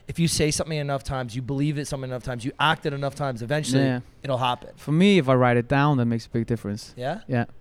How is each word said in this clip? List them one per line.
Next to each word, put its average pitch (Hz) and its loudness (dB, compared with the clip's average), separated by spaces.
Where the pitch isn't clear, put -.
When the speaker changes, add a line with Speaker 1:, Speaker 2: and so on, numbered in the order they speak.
Speaker 1:
if 139 -8
you 170 4
say 151 2
something 160 -4
enough 143 -4
times, 127 -6
you 131 -6
believe 139 -2
it 147 -6
something 131 -8
enough 123 -8
times, 120 -8
you 135 -6
act 151 0
it 151 -2
enough 139 -4
times, 131 -4
eventually 135 0
Speaker 2:
Yeah. 127 0
Speaker 1:
it'll 135 -2
happen. 123 -2
Speaker 2:
For - -6
me, 190 6
if 135 2
I 131 6
write 123 6
it 120 0
down, 143 4
that 120 2
makes 117 -2
a - -20
big 117 -2
difference. 107 -4
Speaker 1:
Yeah? 131 -6
Speaker 2:
Yeah. 120 0